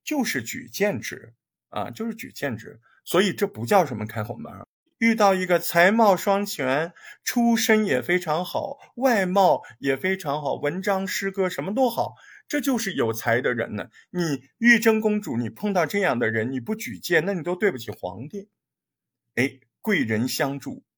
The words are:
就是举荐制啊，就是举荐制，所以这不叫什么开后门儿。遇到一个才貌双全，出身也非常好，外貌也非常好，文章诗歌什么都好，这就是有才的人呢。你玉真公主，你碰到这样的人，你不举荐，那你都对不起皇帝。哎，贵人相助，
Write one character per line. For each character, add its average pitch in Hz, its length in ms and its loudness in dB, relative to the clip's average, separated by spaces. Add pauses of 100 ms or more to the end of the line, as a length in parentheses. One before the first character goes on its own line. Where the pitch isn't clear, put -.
就 285 220 -2
是 - 180 -4
举 - 260 -10
荐 196 320 -2
制 - 340 -12 (340)
啊， 104 220 -6
就 220 160 -8
是 226 80 -6
举 - 180 -14
荐 135 240 -4
制， - 240 -14 (240)
所 - 160 2
以 196 120 2
这 202 140 -2
不 113 180 -8
叫 185 200 4
什 127 120 -6
么 107 100 -4
开 110 180 -6
后 101 120 -10
门 76 160 -12
儿。 95 140 -18 (320)
遇 226 160 4
到 208 200 6
一 185 120 -2
个 175 140 4
才 175 320 4
貌 214 240 6
双 202 280 0
全， 151 480 -2 (300)
出 233 340 2
身 220 280 4
也 131 180 0
非 175 160 0
常 170 260 -2
好， - 340 -6 (180)
外 233 300 2
貌 180 360 4 (160)
也 135 180 0
非 190 200 0
常 151 260 -4
好， 139 120 -2
文 165 280 -4
章 190 240 0
诗 196 240 -4
歌 190 180 -2
什 175 140 -6
么 175 100 -4
都 254 160 2
好， 139 260 -4 (340)
这 294 120 -2
就 269 160 0
是 196 180 -4
有 117 180 0
才 117 280 0
的 131 140 0
人 107 220 -4
呢。 92 140 -8 (200)
你 165 380 -4 (100)
玉 233 220 4
真 220 200 4
公 214 200 0
主， 151 160 -4
你 117 120 -2
碰 202 240 -6
到 175 140 2
这 202 140 -2
样 147 180 2
的 113 120 2
人， 113 200 -2
你 135 80 -4
不 127 160 -4
举 123 240 -10
荐， 165 260 2
那 196 80 -2
你 175 120 -4
都 175 100 -2
对 185 160 2
不 135 80 -6
起 113 140 -10
皇 98 360 -10
帝。 202 200 -14 (880)
哎， 131 240 -2 (200)
贵 160 220 0
人 110 240 0
相 139 320 -4
助， - 260 -12 (140)